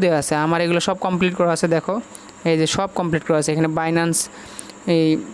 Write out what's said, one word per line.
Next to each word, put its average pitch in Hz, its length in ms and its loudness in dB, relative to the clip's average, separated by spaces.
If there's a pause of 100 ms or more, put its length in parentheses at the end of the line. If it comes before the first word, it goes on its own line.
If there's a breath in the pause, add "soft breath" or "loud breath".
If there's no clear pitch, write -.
দেওয়া 165 180 4
আছে, 156 120 -2 (100)
আমার 165 200 2
এগুলো 170 240 2
সব 190 80 0 (100)
কমপ্লিট 180 340 0
করা 175 160 4
আছে। 175 100 -2 (100)
দেখো 180 180 -2 (560 loud breath)
এই 160 100 4
যে 156 60 2 (100)
সব 196 120 -2 (100)
কমপ্লিট 165 300 0
করা 160 120 4
আছে। 151 140 0
এখানে 160 140 2 (100)
Binance 165 420 0 (720 loud breath)
এই 160 120 4 (280)